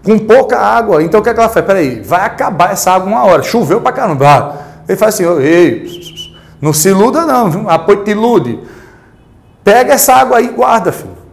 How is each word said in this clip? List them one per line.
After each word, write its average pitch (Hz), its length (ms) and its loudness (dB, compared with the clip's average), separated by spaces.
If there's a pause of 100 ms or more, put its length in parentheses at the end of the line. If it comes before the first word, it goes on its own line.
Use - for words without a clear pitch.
com 214 160 2
pouca 220 400 4
água. 208 460 0
Então 170 160 0
o 208 40 -2
que 226 60 0
é 233 40 -2
que 220 60 -2
ela 226 100 2
faz? 185 160 -2
Peraí, 147 360 -2
vai 170 240 -2
acabar 220 460 -2
essa 185 200 -2
água 185 160 0
uma 220 180 -2
hora. 175 180 4
Choveu 220 380 -2
pra 254 100 -2
caramba. 160 360 -2
Ah, 139 260 2 (340)
ele 190 100 -2
faz 196 180 0
assim, 180 100 -2
"Ô, 170 160 0
ei, 160 440 2 (760)
não 151 100 -2
se 151 160 -2
iluda 233 380 2
não, 247 260 0
viu? 202 180 -6
Apoio 196 340 0
te 214 80 -4
ilude. 202 480 -2 (1040)
Pega 247 300 4
essa 262 200 2
água 254 240 2
aí 233 80 2
e 247 40 -8
guarda, 226 440 -2
filho. - 180 -16 (220)